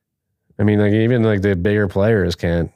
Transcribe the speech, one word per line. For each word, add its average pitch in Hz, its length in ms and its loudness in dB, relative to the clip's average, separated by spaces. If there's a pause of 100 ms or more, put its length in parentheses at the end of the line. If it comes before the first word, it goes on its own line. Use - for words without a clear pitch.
(580)
I - 40 -6
mean, 104 160 2
like, 104 140 2
even, 113 320 2
like, 107 180 0
the 101 140 0
bigger 104 320 0
players 98 480 0
can't 85 400 -4